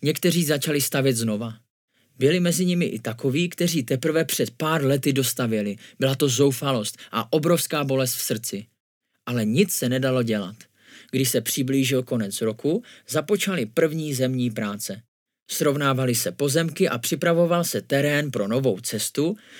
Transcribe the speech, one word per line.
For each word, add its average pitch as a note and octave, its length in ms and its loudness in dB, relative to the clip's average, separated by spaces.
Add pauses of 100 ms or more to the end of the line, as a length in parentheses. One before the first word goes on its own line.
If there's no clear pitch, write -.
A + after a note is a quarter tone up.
někteří E3 420 2
začali D3 360 0
stavět C3+ 360 2
znova. A2+ 400 -4 (640)
Byli D3+ 220 4
mezi F3 240 2
nimi F3 200 2
i - 140 -4
takoví, C3+ 500 -2
kteří E3+ 340 0
teprve D#3 420 0
před - 260 -2
pár D#3 340 0
lety C#3 280 2
dostavěli. A2+ 640 0 (220)
Byla C3+ 160 2
to C#3+ 140 2
zoufalost C3 720 0 (140)
a A2+ 200 -4
obrovská D#3 520 2
bolest C3 300 0
v - 80 -6
srdci. A2 440 -6 (600)
Ale B2 180 0
nic D3+ 280 2
se B2+ 160 -2
nedalo C3 340 2
dělat. G#2+ 340 -2 (540)
Když C3 180 0
se B2+ 120 0
přiblížil C3 640 0
konec A2 380 -4
roku, C#3 420 -2 (260)
započaly E3 580 -2
první D#3 480 0
zemní B2+ 360 0
práce. G#2 520 -6 (480)
Srovnávaly C3+ 640 2
se F#2 180 -2
pozemky D#3+ 560 0
a B2 100 -2
připravoval E3+ 640 2
se A#2+ 160 -4
terén D3 500 0
pro G#2 180 -2
novou A2+ 320 0
cestu, D3 560 -2 (240)